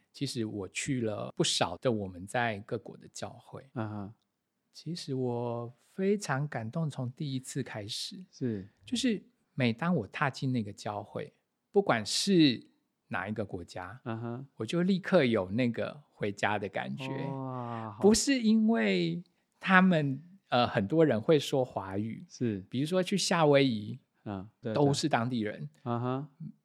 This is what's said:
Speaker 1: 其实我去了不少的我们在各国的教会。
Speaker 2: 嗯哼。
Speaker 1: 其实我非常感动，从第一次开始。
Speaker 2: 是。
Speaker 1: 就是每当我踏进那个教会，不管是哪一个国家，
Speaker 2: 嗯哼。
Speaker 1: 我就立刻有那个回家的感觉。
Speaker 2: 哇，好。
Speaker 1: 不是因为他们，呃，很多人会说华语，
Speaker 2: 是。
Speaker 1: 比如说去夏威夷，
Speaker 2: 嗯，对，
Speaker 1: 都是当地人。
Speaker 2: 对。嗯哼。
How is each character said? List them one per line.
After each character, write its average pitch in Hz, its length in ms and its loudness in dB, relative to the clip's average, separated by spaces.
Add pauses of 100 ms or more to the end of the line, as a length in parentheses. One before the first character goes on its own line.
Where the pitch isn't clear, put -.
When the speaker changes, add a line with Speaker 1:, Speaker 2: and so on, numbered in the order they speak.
(140)
Speaker 1:
其 139 140 -6
实 117 180 -4
我 104 220 -6
去 127 340 -4
了 110 340 -6
不 175 80 0
少 - 340 0
的 131 140 0
我 104 160 -2
们 92 180 -10
在 117 340 -2
各 110 180 -8
国 - 200 -12
的 - 140 -20
教 - 180 -12 (140)
会。 - 300 -18
Speaker 2:
嗯 110 160 -4
哼。 104 240 -10 (600)
Speaker 1:
其 - 200 -12
实 147 220 -8
我 120 580 -4 (200)
非 196 240 2
常 147 300 -2
感 113 220 -6
动， 165 180 -2
从 127 260 -6
第 147 200 -6
一 131 60 -4
次 131 240 -6
开 107 240 -8
始。 185 440 -10
Speaker 2:
是。 107 360 -4 (180)
Speaker 1:
就 254 120 -4
是 226 260 0 (300)
每 123 180 2
当 170 240 0
我 104 120 -2
踏 - 220 -2
进 131 220 -4
那 123 120 -2
个 101 100 -10
教 104 280 -8
会， 107 300 -10 (400)
不 202 100 4
管 123 240 2
是 151 560 4 (460)
哪 95 220 -4
一 110 40 -4
个 107 120 -4
国 90 180 -10
家， 92 400 -12
Speaker 2:
嗯 113 160 -6
哼。 120 360 -10
Speaker 1:
我 110 100 -6
就 170 160 0
立 185 180 2
刻 185 240 4
有 107 280 2
那 120 180 2
个 110 260 -6 (160)
回 104 200 -4
家 104 280 0
的 101 80 -4
感 123 300 -6
觉。 131 100 -8 (200)
Speaker 2:
哇， 123 640 -6
好。 104 100 -8
Speaker 1:
不 202 120 8
是 262 280 2
因 220 260 4
为 185 560 2 (360)
他 185 220 6
们， 151 400 4 (280)
呃， 123 180 4
很 104 180 2
多 156 200 6
人 113 160 2
会 156 180 4
说 135 240 0
华 98 340 -6
语， 110 300 -6
Speaker 2:
是。 104 420 -4
Speaker 1:
比 123 120 -4
如 147 40 0
说 185 160 0
去 180 160 -2
夏 170 280 4
威 143 200 8
夷， 113 320 -2 (280)
Speaker 2:
嗯， 98 200 -6 (140)
对， 110 140 -6
Speaker 1:
都 139 180 4
是 143 160 0
当 123 220 2
地 123 120 -2
人。 104 180 -6
Speaker 2:
对。 147 100 -10 (140)
嗯 120 180 -4
哼。 131 260 -4 (380)